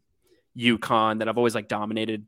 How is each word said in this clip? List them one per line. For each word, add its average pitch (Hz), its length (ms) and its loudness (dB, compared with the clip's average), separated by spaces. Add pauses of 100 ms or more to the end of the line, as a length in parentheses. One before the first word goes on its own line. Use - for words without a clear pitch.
(580)
uconn 110 640 2
that 110 80 -4
have 110 100 -2
always, 120 160 2
like, 107 140 -6
dominated 110 600 -4